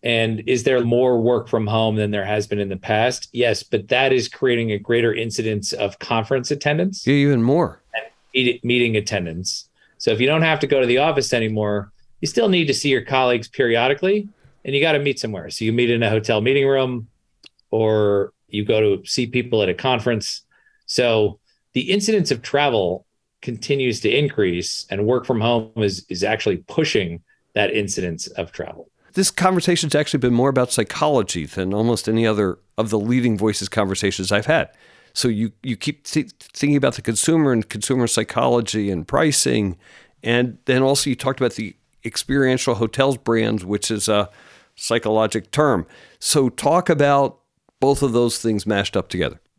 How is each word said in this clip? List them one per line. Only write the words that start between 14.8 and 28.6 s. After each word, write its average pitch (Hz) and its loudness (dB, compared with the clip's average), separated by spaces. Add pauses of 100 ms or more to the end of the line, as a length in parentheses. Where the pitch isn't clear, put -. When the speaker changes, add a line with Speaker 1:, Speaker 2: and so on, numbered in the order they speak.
Speaker 1:
gotta 151 2
meet 143 -2
somewhere. 98 -8
So - -8
you 110 0
meet 120 2
in 117 2
a 107 2
hotel 107 0
meeting 135 2
room, 127 -2 (640)
or 107 2 (160)
you 104 -4
go 110 2
to 101 0
see 123 -2
people 120 -2
at 92 0
a 90 0
conference. 120 -2 (420)
So 110 0 (340)
the 180 -4
incidence 202 0
of 117 -2
travel 117 0 (340)
continues 123 -2
to 104 2
increase, 107 0
and 101 -2
work 120 0
from 117 -2
home 113 0
is, 101 -2
is 90 -6
actually 104 0 (100)
pushing 90 -2 (320)
that 101 0
incidence 92 -4
of - -8
travel. - -12 (240)